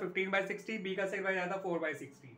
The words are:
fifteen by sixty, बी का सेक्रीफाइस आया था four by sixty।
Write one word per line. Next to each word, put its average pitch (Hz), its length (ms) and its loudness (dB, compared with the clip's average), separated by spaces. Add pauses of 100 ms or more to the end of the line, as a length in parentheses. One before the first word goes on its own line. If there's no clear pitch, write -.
fifteen 190 340 0
by 196 100 6
sixty, 208 360 -4
बी 190 140 0
का 196 120 2
सेक्रीफाइस 190 320 2
आया 180 80 2
था 190 180 -2
four 170 160 2
by 156 160 2
sixty। - 420 -14